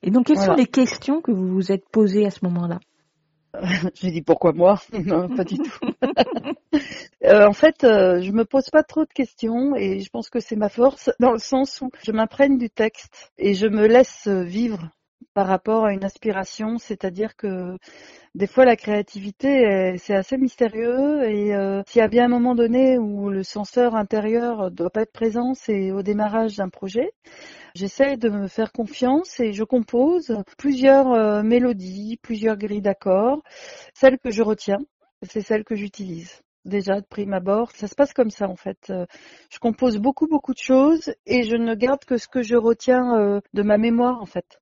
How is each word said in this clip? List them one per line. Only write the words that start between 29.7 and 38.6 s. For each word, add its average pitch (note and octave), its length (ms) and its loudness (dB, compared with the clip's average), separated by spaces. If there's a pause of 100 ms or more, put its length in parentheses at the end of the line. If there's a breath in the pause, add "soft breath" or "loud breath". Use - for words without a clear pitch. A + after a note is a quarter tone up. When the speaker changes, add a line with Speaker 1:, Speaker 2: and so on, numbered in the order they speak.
Speaker 2:
plusieurs, C4+ 520 4
euh, G#3+ 320 2
mélodies, A3 800 -2
plusieurs A3 360 -4
grilles G#3 240 -8
d'accords. G3+ 600 0 (520 loud breath)
Celle C4 240 4
que B3+ 120 -8
je G#3+ 120 -2
retiens, G#3 360 -2 (440)
c'est G3+ 180 -10
celle G#3+ 240 -4
que A#3 100 -8
j'utilise. F#3+ 680 -12 (220)
Déjà, G3 360 -4
de G3 60 -18
prime G3+ 260 -8
abord, G3 380 -2
ça - 160 -14
se - 80 -12
passe - 180 0
comme A3 180 0
ça, G3+ 180 -6
en F#3 80 -10
fait. - 340 -14